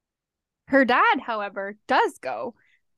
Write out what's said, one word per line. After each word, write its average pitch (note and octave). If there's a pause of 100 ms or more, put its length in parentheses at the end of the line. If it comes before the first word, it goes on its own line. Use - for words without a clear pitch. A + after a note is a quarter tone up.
(680)
Her C4+
dad, D#4
however, G3+ (100)
does D#4+
go - (440)